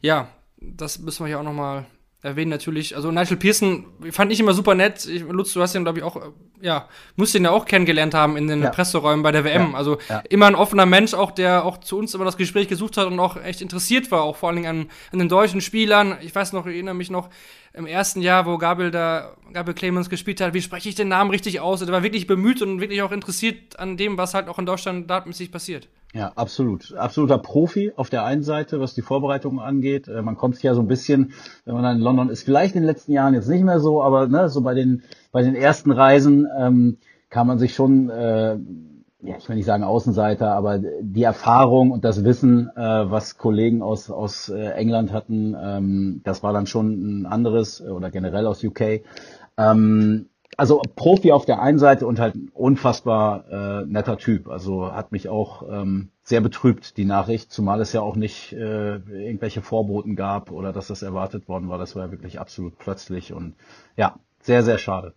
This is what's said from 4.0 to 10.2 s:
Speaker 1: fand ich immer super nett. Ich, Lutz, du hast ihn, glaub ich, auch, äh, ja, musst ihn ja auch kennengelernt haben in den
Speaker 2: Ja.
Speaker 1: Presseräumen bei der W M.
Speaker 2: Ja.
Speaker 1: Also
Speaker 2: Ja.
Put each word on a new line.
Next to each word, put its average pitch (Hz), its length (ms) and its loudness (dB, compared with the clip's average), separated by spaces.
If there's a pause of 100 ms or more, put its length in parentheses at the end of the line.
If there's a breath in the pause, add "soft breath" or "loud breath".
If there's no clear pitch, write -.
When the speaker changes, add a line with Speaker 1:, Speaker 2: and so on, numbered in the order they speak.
Speaker 1:
fand 196 200 0
ich 214 100 0
immer 208 120 4
super 190 220 4
nett. 202 320 0
Ich, 170 160 -8
Lutz, 185 320 -4
du 180 80 0
hast 180 120 -2
ihn, 185 100 -2
glaub 165 120 -2
ich, 165 60 -8
auch, 170 140 -8
äh, - 140 -14 (300)
ja, 165 260 -4 (300 loud breath)
musst 208 180 0
ihn 185 100 4
ja 170 60 4
auch 226 140 2
kennengelernt 160 480 2
haben 151 240 2
in 147 100 -2
den 151 140 0
Speaker 2:
Ja. 139 80 2
Speaker 1:
Presseräumen 151 540 0
bei 151 100 4
der 151 120 2
W 151 60 0
M. 170 200 2
Speaker 2:
Ja. 131 80 -8
Speaker 1:
Also 147 180 0 (120 loud breath)
Speaker 2:
Ja. 107 200 -6